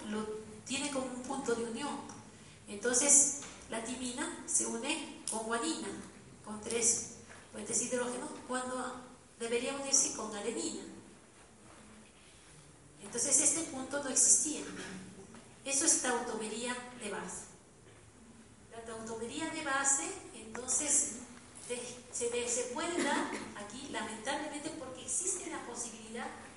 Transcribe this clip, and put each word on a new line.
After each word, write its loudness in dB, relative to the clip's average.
lo 0
tiene 0
como 2
un -4
punto 0
de 0
unión. -2
Entonces 6
la -2
timina -4
se 4
une -2
con -2
guanina, 0
con -8
tres 2
puentes 0
de 2
hidrógeno, 0
cuando -2
debería 0
unirse 4
con -4
adenina. -2
Entonces 4
este 6
punto -2
no -2
existía. 8
Eso 4
es 8
tautomería 0
de -4
base. -6
La -10
tautomería -4
de -4
base, 4
entonces, 2
de-, -6
se -2
de-, 0
se 2
puede 0
dar 2
aquí, -8
lamentablemente, -4
porque -8
existe 0
la -4
posibilidad -6